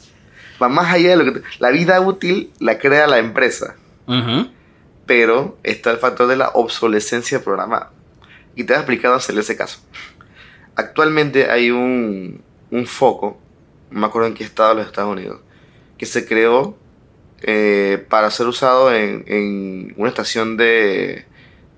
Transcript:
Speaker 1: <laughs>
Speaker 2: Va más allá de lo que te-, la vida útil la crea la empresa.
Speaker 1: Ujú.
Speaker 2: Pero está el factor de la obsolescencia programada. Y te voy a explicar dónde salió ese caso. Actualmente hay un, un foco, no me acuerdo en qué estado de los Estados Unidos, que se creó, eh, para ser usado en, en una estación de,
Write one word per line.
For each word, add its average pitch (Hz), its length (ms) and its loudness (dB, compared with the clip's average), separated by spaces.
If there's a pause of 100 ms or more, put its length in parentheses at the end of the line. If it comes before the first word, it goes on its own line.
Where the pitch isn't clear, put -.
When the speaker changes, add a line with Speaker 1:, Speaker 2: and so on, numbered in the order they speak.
(220)
Speaker 1:
<laughs> - 400 -10
Speaker 2:
Va 123 80 2
más 165 200 2
allá 175 200 4
de 180 120 6
lo - 40 4
que 127 140 -2
te-, - 60 -20 (120)
la 123 120 2
vida 170 300 4
útil 190 500 -2 (100)
la 110 180 0
crea 147 280 4
la 135 120 4
empresa. 113 580 -2 (300)
Speaker 1:
Ujú. 123 420 -2 (560)
Speaker 2:
Pero 120 600 2
está - 260 -4
el 117 80 -2
factor 123 300 0
de 131 80 2
la 131 180 0
obsolescencia 117 920 -2
programada. 98 460 -4 (680)
Y 123 80 -8
te 117 80 0
voy 131 40 2
a 151 40 0
explicar 131 300 -2
dónde 127 140 2
salió 104 180 -2
ese 104 140 -4
caso. - 240 -10 (960)
Actualmente 151 760 0
hay 120 200 2
un, 117 680 -2 (300)
un 120 160 -4
foco, 107 520 -2 (520)
no 104 100 -8
me 107 60 0
acuerdo 113 220 0
en 113 60 -6
qué 110 100 -12
estado 110 260 2
de 113 60 6
los 107 100 -4
Estados 101 260 -4
Unidos, - 280 -10 (580)
que 110 80 -8
se - 180 -4
creó, 120 540 2 (640)
eh, 101 680 0
para 107 220 2
ser 117 160 -2
usado 127 480 2
en, 107 320 -2
en 98 720 -6
una 107 100 -2
estación 110 480 -4
de, 104 680 0 (520)